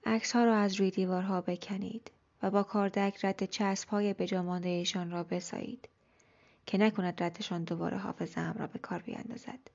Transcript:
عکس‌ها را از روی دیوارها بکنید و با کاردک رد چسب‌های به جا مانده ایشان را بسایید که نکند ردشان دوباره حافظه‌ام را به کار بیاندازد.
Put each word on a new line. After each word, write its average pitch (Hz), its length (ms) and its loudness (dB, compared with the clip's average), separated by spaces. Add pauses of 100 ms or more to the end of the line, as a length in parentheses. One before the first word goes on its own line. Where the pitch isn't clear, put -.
عکس‌ها 226 400 2
را 226 120 6
از 202 180 4
روی 196 160 4
دیوارها 185 500 2
بکنید 190 720 -6 (320)
و 190 80 2
با 202 120 6
کاردک 202 640 2
رد 190 200 2
چسب‌های 202 720 0
به 185 120 -2
جا 185 160 0
مانده 180 260 -2
ایشان 175 420 -2
را 175 120 -4
بسایید - 640 -6 (800)
که 190 120 0
نکند 190 440 2
ردشان 170 420 -4
دوباره 170 340 -2
حافظه‌ام 170 600 -4
را - 80 -4
به - 120 -8
کار - 200 -6
بیاندازد. - 760 -10